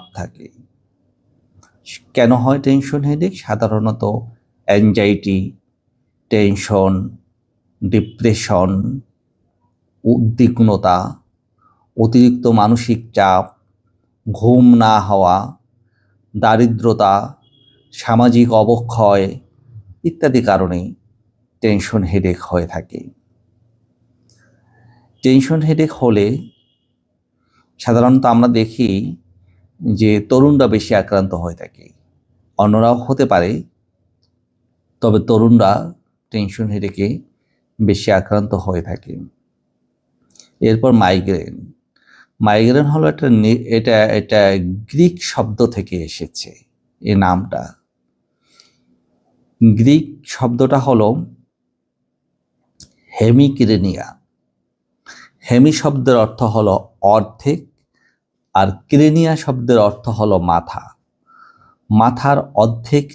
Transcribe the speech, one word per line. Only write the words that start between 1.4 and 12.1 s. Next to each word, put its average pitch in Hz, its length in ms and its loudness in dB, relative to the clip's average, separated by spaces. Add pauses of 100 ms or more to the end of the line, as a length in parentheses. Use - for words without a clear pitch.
কেন 120 180 2
হয় 131 280 0
টেনশন 139 440 -2
হেডেক? 156 320 -4
সাধারণত 107 680 -4 (600)
অ্যাংজাইটি, 101 840 0 (800)
টেনশন, 101 800 0 (720)
ডিপ্রেশন, 104 1160 -2 (1040)
উদ্বিগ্নতা, 113 1120 0 (840)
অতিরিক্ত 123 500 2